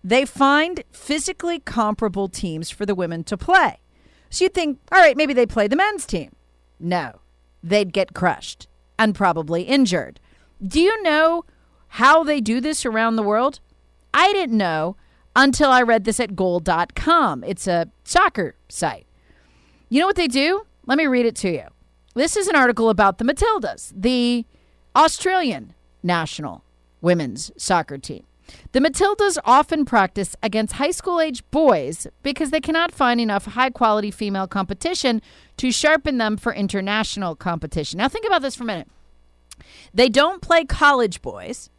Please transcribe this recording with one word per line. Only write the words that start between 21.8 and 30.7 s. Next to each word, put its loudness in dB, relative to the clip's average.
This 0
is -2
an 0
article 4
about 2
the -4
Matildas, -2
the 0
Australian 0
national -4
women's -2
soccer -2
team. -14
The 2
Matildas 0
often 4
practice 0
against -4